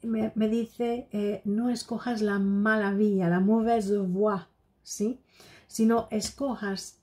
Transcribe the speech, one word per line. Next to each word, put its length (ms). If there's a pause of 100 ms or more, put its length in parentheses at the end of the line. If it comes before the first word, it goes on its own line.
me, 320
me 140
dice, 640
eh, 340
no 240
escojas 520
la 180
mala 540
vía, 360
la 100
mauvaise 580
voie, 440 (420)
¿sí? 360 (480)
Sino 440
escojas 920